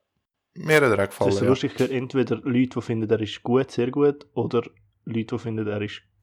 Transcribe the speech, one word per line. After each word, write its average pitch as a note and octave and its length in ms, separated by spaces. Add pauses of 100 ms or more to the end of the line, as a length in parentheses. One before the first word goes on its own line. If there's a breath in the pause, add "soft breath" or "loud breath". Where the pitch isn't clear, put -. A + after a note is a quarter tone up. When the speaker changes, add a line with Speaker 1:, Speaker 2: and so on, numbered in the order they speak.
(540)
Speaker 1:
Mir D#3 220
hat C#3+ 80
er A#2 80 (120)
auch G2 40
gefallen, G2+ 220
Speaker 2:
Es G2 40
ist G2 60
so A2+ 40
Speaker 1:
ja. A#2+ 60
Speaker 2:
lustig, C3+ 240
ich - 60
höre B2+ 100
entweder B2+ 540
Leute, B2+ 320
die A#2+ 60
finden, A2 280
er A2 100
ist G#2 220
gut, C3 300
sehr B2 180
gut, C#3+ 440
oder A#2+ 280 (440)
Leute, A2+ 300
die - 20
finden, A2 280
er G#2 160
ist - 200 (200)